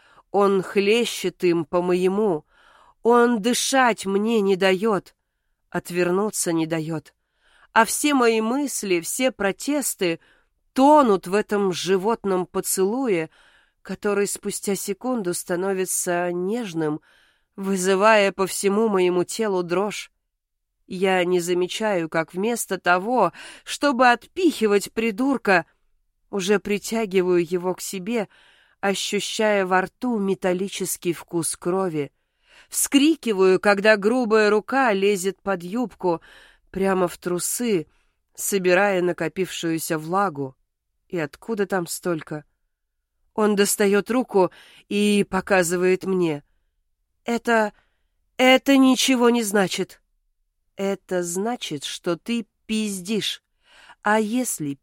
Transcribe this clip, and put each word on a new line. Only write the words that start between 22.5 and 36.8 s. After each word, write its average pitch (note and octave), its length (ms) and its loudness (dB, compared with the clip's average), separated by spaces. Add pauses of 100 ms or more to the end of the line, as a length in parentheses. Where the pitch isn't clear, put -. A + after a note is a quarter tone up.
того, F#3 560 2 (300)
чтобы B3+ 480 2
отпихивать A3+ 800 0
придурка, A3+ 720 0 (640)
уже G3 300 0
притягиваю F#3 840 0
его F3+ 300 -4
к - 80 -10
себе, G3+ 460 -6 (540)
ощущая G3+ 840 -2
во F#3 160 2
рту A3+ 380 -4
металлический F#3 960 -2
вкус - 420 -6
крови. F3 560 -4 (580)
Вскрикиваю, A3 920 2
когда G#3 380 4
грубая G#3+ 520 2
рука A3 440 0
лезет G3 480 -2
под F#3+ 220 -4
юбку, F#3 580 -4 (520)
прямо F#3 340 0